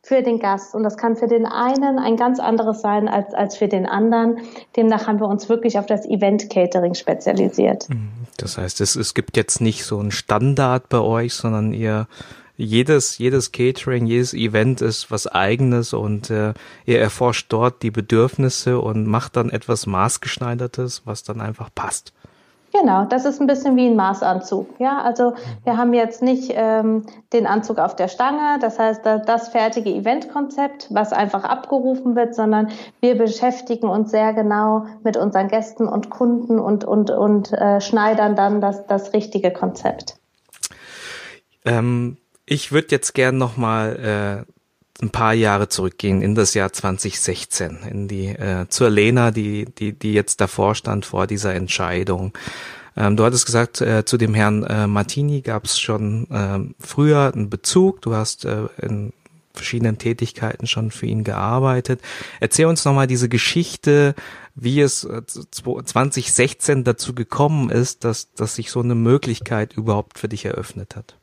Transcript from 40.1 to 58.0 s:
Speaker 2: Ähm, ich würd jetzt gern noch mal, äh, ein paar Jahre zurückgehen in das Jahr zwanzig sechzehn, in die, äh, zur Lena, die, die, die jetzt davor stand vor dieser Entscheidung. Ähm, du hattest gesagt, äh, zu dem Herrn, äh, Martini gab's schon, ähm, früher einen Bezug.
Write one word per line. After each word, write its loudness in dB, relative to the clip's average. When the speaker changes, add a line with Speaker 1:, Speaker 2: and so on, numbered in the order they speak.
Speaker 2:
Ähm, 0
ich -2
würd 2
jetzt 0
gern 2
noch -2
mal, -2
äh, -20
ein -4
paar 2
Jahre 2
zurückgehen -2
in 2
das 2
Jahr 0
zwanzig -4
sechzehn, -6
in -6
die, -4
äh, -4
zur 2
Lena, 4
die, -4
die, -8
die -4
jetzt 0
davor 0
stand -4
vor -2
dieser -4
Entscheidung. -2
Ähm, 2
du 4
hattest 2
gesagt, 0
äh, 2
zu 0
dem 2
Herrn, 2
äh, 0
Martini 0
gab's -4
schon, -2
ähm, -2
früher 2
einen -4
Bezug. 2